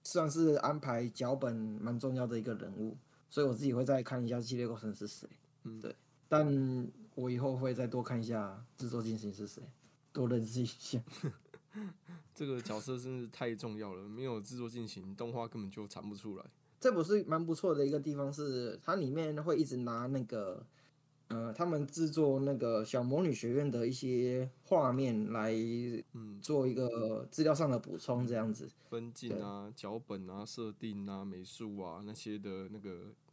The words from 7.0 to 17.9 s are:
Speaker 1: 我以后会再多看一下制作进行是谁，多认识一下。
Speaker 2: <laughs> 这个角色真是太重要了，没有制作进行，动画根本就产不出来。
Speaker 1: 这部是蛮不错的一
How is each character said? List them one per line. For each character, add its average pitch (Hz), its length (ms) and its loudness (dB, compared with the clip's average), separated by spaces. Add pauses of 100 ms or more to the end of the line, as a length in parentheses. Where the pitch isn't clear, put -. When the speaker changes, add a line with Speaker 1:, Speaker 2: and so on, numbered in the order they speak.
Speaker 1:
我 127 160 -2
以 123 80 0
后 131 180 2
会 127 180 0
再 123 120 0
多 120 160 0
看 120 160 -2
一 117 40 0
下 110 420 -4 (120)
制 123 120 -6
作 117 140 -2
进 113 160 -2
行 104 140 -4
是 104 140 -6
谁， - 160 -12 (500)
多 127 160 2
认 117 180 4
识 117 140 -2
一 123 40 4
下。 - 420 -4
Speaker 2:
<laughs> - 1300 -10
这 151 120 -6
个 131 140 -2
角 107 200 -4
色 127 180 -4
真 127 240 -4
是 117 60 -6
太 117 260 -2
重 107 240 -4
要 101 160 -4
了， 95 140 -10
没 113 160 -6
有 117 160 -2
制 107 160 -8
作 120 120 -4
进 113 200 -6
行， 95 260 -10
动 117 180 -6
画 117 140 -2
根 113 140 -8
本 98 100 -6
就 104 160 -8
产 92 200 -10
不 104 80 -6
出 101 220 -8
来。 - 80 -12 (360)
Speaker 1:
这 254 100 6
部 180 120 2
是 196 220 4
蛮 160 200 2
不 165 100 2
错 170 200 4
的 143 120 6
一 139 40 2